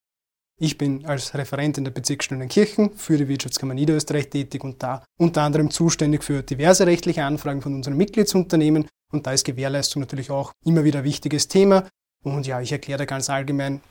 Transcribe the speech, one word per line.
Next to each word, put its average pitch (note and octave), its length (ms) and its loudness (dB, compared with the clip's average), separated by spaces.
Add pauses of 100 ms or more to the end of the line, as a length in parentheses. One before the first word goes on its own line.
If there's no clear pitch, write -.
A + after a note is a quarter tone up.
(600)
Ich D#3 200 -2
bin C#3+ 260 -2
als C#3 300 -6
Referent C#3+ 420 -4
in C#3 60 -4
der C3 80 -2
Bezirksstelle C3+ 480 -4
Neunkirchen G3+ 560 2
für - 200 0
die C#3+ 120 2
Wirtschaftskammer C#3 480 -4
Niederösterreich D3 560 0
tätig C#3 320 -6
und C3+ 180 -10
da C3 220 -6 (160)
unter E3 240 4
anderem D3+ 260 2
zuständig D3+ 540 2
für C#3 180 -2
diverse E3+ 460 4
rechtliche E3+ 360 0
Anfragen C#3+ 380 -4
von C#3 140 -4
unseren C3+ 200 -4
Mitgliedsunternehmen. E3 920 2 (260)
Und C#3+ 140 -4
da C3 40 -2
ist C3+ 140 -2
Gewährleistung C3+ 560 -4
natürlich C3+ 300 -8
auch C#3 220 -6 (120)
immer D#3+ 180 4
wieder D3 160 2
ein B2+ 60 -4
wichtiges C#3+ 420 -2
Thema. F#3+ 400 6 (360)
Und C#3 240 -4
ja, B2+ 120 -4
ich B2 120 -6
erkläre C#3 260 -6
da C#3 80 -4
ganz C3+ 240 -6
allgemein, C#3 600 -2